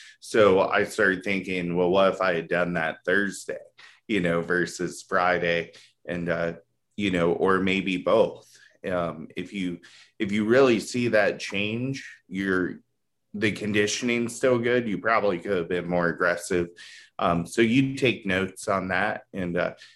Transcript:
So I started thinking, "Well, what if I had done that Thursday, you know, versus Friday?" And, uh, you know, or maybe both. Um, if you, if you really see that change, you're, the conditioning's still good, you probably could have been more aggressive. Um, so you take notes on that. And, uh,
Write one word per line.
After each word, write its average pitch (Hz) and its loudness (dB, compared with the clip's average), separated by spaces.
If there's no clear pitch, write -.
So 101 4
I 101 2
started 92 0
thinking, 90 -4
"Well, 90 2
what 95 4
if 92 -6
I 92 0
had 82 -4
done 87 0
that 80 -4
Thursday, 92 -2
you 104 0
know, 85 0
versus 85 -4
Friday?" 87 0
And, 87 -6
uh, 85 -2
you 101 0
know, 85 2
or 95 2
maybe 95 0
both. 92 0
Um, 82 -4
if 90 -10
you, 90 -4
if 98 -4
you 107 0
really 120 4
see 120 -4
that 104 2
change, 117 -6
you're, 95 -2
the 104 -2
conditioning's 113 -2
still 127 2
good, 120 0
you 98 -2
probably 101 2
could 101 -2
have 85 -2
been 87 -2
more 87 2
aggressive. 87 0
Um, 85 0
so - 2
you 135 2
take 113 0
notes 95 -2
on 95 0
that. 95 -2
And, 87 -4
uh, 87 0